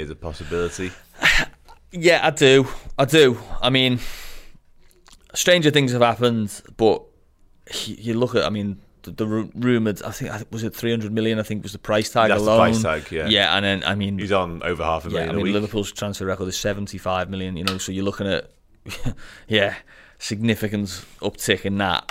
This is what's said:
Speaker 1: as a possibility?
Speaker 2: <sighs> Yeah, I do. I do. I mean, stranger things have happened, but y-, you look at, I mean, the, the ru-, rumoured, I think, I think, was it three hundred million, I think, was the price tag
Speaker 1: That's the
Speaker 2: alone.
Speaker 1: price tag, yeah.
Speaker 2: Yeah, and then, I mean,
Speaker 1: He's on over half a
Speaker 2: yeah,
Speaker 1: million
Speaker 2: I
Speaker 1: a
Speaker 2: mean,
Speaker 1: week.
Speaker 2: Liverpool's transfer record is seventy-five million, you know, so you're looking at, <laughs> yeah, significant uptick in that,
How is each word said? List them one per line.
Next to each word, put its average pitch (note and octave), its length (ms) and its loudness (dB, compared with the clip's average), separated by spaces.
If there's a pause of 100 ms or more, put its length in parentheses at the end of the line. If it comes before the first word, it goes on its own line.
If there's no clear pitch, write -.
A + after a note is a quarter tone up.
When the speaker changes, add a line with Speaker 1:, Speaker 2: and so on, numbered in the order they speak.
Speaker 1:
as D2 60 -10
a D2+ 40 -12
possibility? E2+ 800 -6 (280)
Speaker 2:
<sighs> - 100 2 (600)
Yeah, E3 340 4
I D#3+ 40 2
do. C3+ 380 6 (300)
I C3+ 80 4
do. C#3 320 6 (240)
I B2+ 80 2
mean, C3 300 2 (1300)
stranger F3 360 4
things C#3 220 4
have A#2+ 100 2
happened, A#2 580 2 (160)
but A2 240 4 (680)
y-, - 40 -10 (240)
you A2+ 160 -4
look B2 200 0
at, F#2+ 100 2
I D#2+ 60 0
mean, G2+ 300 -4 (220)
the, F2 100 -14
the A2 140 -4
ru-, G#2+ 280 -2
rumoured, A#2 480 0
I - 80 -8
think, G#2 200 -10
I G#2+ 80 -8
think, - 120 -14
was A2+ 140 -6
it G#2 100 -6
three A#2 160 -4
hundred A2 220 -4
million, A2 260 0
I G#2+ 40 0
think, G#2 200 -8
was G2 100 -12
the G2+ 60 -12
price G#2+ 320 0
tag A2+ 200 4
Speaker 1:
That's G2+ 120 4
the G#2+ 80 2
Speaker 2:
alone. A2+ 80 6 (140)
Speaker 1:
price A2+ 100 2
tag, D#2 300 -2
yeah. D#2+ 160 -2
Speaker 2:
Yeah, G2 280 4
and G2 80 0
then, G2 220 0
I F#2+ 80 0
mean, G2 240 -2
Speaker 1:
He's G2 140 -2
on F2 300 0
over E2 200 -4
half D#2+ 240 -2
a - 20 -10
Speaker 2:
yeah, - 60 -6
Speaker 1:
million E2 160 -4
Speaker 2:
I - 20 -6
Speaker 1:
a G2 40 -2
Speaker 2:
mean, - 80 -2
Speaker 1:
week. G2+ 100 0
Speaker 2:
Liverpool's G#2 380 -4
transfer G2+ 340 -8
record F#2+ 220 -4
is F2+ 100 -6
seventy-five G2 720 -4
million, F#2 260 -6
you E2 80 -8
know, F#2+ 140 -4
so F#2+ 140 -8
you're F#2+ 120 -4
looking G2+ 220 -4
at, F#2+ 240 -4 (480)
<laughs> - 500 -8
yeah, G#2 260 2 (440)
significant G#2+ 680 -2 (320)
uptick - 440 -2
in G2 140 -2
that, F#2 320 -2